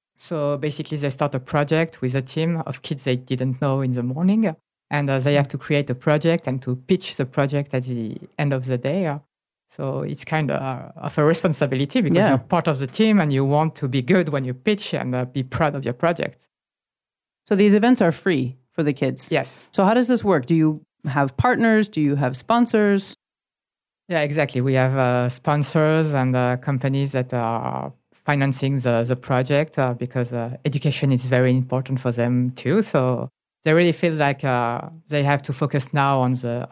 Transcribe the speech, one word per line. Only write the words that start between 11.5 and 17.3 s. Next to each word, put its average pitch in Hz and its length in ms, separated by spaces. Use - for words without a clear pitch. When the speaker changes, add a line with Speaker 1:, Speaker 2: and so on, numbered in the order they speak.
Speaker 1:
because 170 160
Speaker 2:
Yeah. 202 120
Speaker 1:
you're 131 100
part - 280
of 139 120
the 135 80
team 214 340
and 151 100
you 135 140
want 151 300
to 143 120
be 131 140
good 170 280
when 143 160
you 123 80
pitch 202 400
and, 127 220
uh, 127 100
be 127 180
proud 143 320
of 139 100
your 120 80
project. - 540